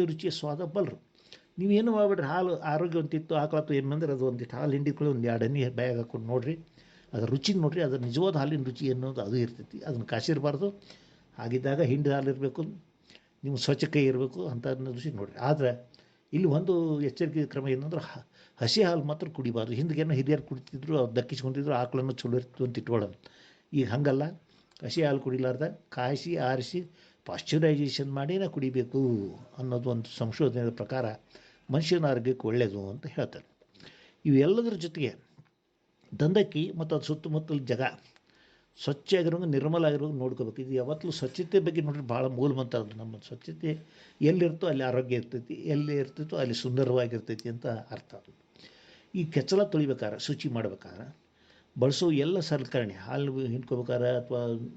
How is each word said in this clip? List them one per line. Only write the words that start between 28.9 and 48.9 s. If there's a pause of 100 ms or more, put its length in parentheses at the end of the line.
ಅನ್ನೋದು
ಒಂದು
ಸಂಶೋಧನೆಯ
ಪ್ರಕಾರ (640)
ಮನುಷ್ಯನ
ಆರೋಗ್ಯಕ್ಕೆ
ಒಳ್ಳೆಯದು
ಅಂತ
ಹೇಳ್ತಾರೆ. (800)
ಇವೆಲ್ಲದರ
ಜೊತೆಗೆ (1040)
ದಂದಕ್ಕಿ
ಮತ್ತು
ಅದು
ಸುತ್ತಮುತ್ತಲ
ಜಾಗ (1000)
ಸ್ವಚ್ಛ
ಆಗಿರೋಂಗೆ
ನಿರ್ಮಲ
ಆಗಿರೋಂಗೆ
ನೋಡ್ಕೋಬೇಕು.
ಇದು
ಯಾವತ್ತೂ
ಸ್ವಚ್ಛತೆ
ಬಗ್ಗೆ
ನೋಡ್ರಿ
ಭಾಳ
ಮೂಲ
ಮಂತ್ರ
ಅದು.
ನಮ್ಮ (120)
ಸ್ವಚ್ಛತೆ (360)
ಎಲ್ಲಿರ್ತೋ
ಅಲ್ಲಿ
ಆರೋಗ್ಯ
ಇರ್ತೈತಿ,
ಎಲ್ಲಿ
ಇರ್ತಿತ್ತೋ
ಅಲ್ಲಿ
ಸುಂದರವಾಗಿರ್ತೈತಿ
ಅಂತ
ಅರ್ಥ
ಅದು. (800)